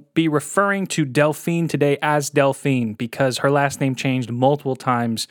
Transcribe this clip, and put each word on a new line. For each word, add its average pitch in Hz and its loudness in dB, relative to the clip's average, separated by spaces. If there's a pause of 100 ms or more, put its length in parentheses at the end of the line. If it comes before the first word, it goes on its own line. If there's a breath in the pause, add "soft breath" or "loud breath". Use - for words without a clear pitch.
(160)
be 165 2
referring 196 0
to 156 0
Delphine 151 0
today 143 0
as 151 0
Delphine 135 0
because 123 -2
her 139 2
last 143 0
name 135 0
changed 127 -2
multiple 131 0
times 117 -2